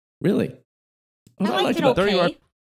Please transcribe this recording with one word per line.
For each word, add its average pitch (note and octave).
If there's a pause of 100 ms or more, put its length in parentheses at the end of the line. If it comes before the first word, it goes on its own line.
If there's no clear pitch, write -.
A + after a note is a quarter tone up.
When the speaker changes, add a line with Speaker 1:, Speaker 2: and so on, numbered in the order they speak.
(220)
Speaker 1:
Really? C#3+ (880)
Speaker 2:
I F#3+
Speaker 1:
Well, C#4
Speaker 2:
liked -
it B3+
Speaker 3:
Thirty G3+
Speaker 2:
okay. F#3
Speaker 3:
Rock F3 (340)